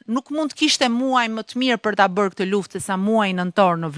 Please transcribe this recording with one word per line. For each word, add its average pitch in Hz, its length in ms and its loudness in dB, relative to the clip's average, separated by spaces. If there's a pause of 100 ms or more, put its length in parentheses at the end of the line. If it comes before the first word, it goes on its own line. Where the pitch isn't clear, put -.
nuk 247 240 -4
mund 302 200 -2
të - 100 -8
kishte 277 260 2
muaj 247 440 0
më 220 120 -6
të - 160 -8
mirë 247 240 0
për 208 160 0
ta 196 80 6
bërë 190 240 0
këtë 190 160 -2
luftë 196 320 -2
se - 80 -8
sa 190 120 -2
muaji 202 360 0
nëntor 180 460 2
në 156 160 -4